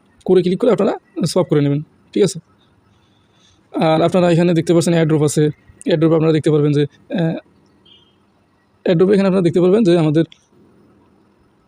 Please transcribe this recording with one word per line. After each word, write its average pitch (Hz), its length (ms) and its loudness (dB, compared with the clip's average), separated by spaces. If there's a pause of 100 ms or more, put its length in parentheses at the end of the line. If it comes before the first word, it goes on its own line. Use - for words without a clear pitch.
(260)
কোরে 185 160 2
ক্লিক 180 180 -2
করে 247 120 2
আপনারা 226 540 -4
সোয়াপ 175 220 -2
করে 151 140 0
নেবেন, 143 200 -2 (320)
ঠিক 202 100 0
আছে? 165 160 -4 (1400)
আর 160 260 0
আপনারা 175 300 0
এখানে 175 220 2
দেখতে 165 200 -2
পাচ্ছেন 170 200 0
এয়ারড্রপ 156 280 0
আছে, 151 220 0 (420)
এয়ারড্রপে 165 300 0
আপনারা 160 180 0
দেখতে 156 180 0
পারবেন 147 200 0
যে, 143 100 0
আহ, - 380 -8 (1700)
এয়ারড্রপে 185 280 2
এখানে 196 140 2
আপনারা 185 160 0
দেখতে 170 180 0
পারবেন 190 220 2
যে 175 140 2
আমাদের 156 280 0 (1400)